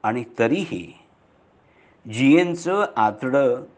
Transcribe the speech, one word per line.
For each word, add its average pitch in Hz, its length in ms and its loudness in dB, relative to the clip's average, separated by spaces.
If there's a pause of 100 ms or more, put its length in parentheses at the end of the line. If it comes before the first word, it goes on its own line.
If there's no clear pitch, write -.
आणि 117 200 -4 (160)
तरीही 117 540 -2 (1200)
जीएनचं 170 720 2 (100)
आतडं 123 680 0 (140)